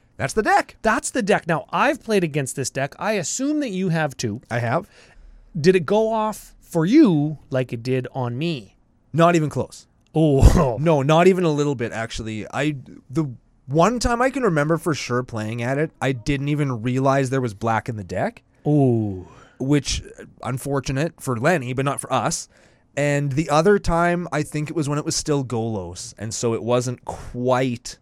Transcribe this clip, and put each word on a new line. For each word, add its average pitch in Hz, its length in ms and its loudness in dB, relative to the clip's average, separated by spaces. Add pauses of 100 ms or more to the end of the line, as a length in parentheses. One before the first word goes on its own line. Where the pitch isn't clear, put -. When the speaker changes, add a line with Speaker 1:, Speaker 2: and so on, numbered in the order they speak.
(160)
Speaker 1:
That's - 180 -4
the 214 80 0
deck. 349 400 2
Speaker 2:
That's 226 280 0
the 254 120 -2
deck. 185 260 2
Now, 156 220 0
I've 240 320 0
played 208 200 0
against 143 340 -2
this 131 140 -4
deck. 135 280 -6
I 202 140 -2
assume 269 480 -2
that 254 100 -4
you 185 180 -2
have 160 280 0
too. 110 240 -4 (100)
Speaker 1:
I 117 100 -2
have. 139 280 -2 (720)
Speaker 2:
Did 180 140 6
it 175 120 0
go 220 260 0
off 214 480 -4
for 165 260 -2
you 170 520 4 (120)
like 131 220 -2
it 117 100 -8
did 127 300 -2
on 120 260 -4
me? 151 380 -6 (360)
Speaker 1:
Not 170 220 4
even 151 160 2
close. - 360 -8 (280)
Speaker 2:
Oh. 143 640 6
<laughs> 120 40 -4
Speaker 1:
No, 151 220 4
not 160 240 6
even 185 180 6
a 160 60 2
little 147 240 0
bit, 117 180 -4
actually. 110 600 -6
I, 147 240 -2 (340)
the 151 160 -2 (400)
one 175 320 2
time 240 240 0
I 269 80 4
can 262 140 -2
remember 160 340 2
for 160 160 -2
sure 123 300 -2
playing 113 380 -6
at 135 160 -2
it, 156 120 -2 (100)
I 135 120 0
didn't 139 360 -4
even 139 340 -2
realize 131 480 2
there 135 100 0
was 117 140 -2
black 113 340 -2
in 117 80 -6
the 101 80 -8
deck. 101 380 -6 (240)
Speaker 2:
Ooh. 117 600 2 (320)
Speaker 1:
Which, 131 440 -2 (400)
unfortunate 139 800 -4
for 127 160 -4
Lenny, 131 360 0
but 131 120 -2
not 135 160 -4
for - 120 -12
us. 131 360 -2 (480)
And 143 360 0
the 156 180 -2
other 175 300 4
time, 175 500 0
I 151 140 -2
think 151 260 -6
it 156 60 -10
was 143 120 0
when 147 100 -2
it 151 60 -4
was 156 120 -2
still 143 280 -2
Golos, 110 760 -6
and 107 140 -10
so 117 220 -2
it 95 80 -4
wasn't 123 420 0
quite 123 960 -4